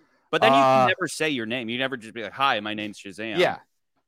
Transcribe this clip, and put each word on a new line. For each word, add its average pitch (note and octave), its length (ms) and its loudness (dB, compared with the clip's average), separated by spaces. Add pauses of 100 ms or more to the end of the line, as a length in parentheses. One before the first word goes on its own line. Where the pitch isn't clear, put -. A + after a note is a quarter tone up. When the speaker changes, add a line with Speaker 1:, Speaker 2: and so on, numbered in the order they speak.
(300)
Speaker 1:
But D#3+ 120 -2
then C3 120 6
you C#3 60 6
can C3 220 6
Speaker 2:
Uh, B2+ 40 6
Speaker 1:
never - 220 0
say D#3 240 -2
your A2+ 160 -4
name. A#2 220 -6
You B2 100 -4
never C3 180 -4
just A2 160 -14
be A#2 80 -10
like, G2 120 -8
"Hi, C3 260 0
my G#2+ 160 -6
name's G#2 240 -10
Shazam." G#2 400 -8
Speaker 2:
Yeah. C3+ 180 2 (500)